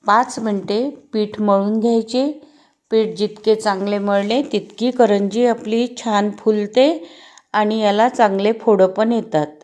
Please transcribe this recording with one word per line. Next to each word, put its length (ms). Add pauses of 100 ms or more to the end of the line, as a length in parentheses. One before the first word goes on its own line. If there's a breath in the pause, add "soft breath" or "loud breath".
पाच 320
मिनिटे 520
पीठ 500
मळून 400
घ्यायचे. 600 (500 loud breath)
पीठ 260
जितके 380
चांगले 440
मळले 440
तितकी 480
करंजी 560
आपली 400 (100)
छान 340
फुलते 800 (440 loud breath)
आणि 280
याला 280
चांगले 440
फोडं 340
पण 260
येतात. 340 (180)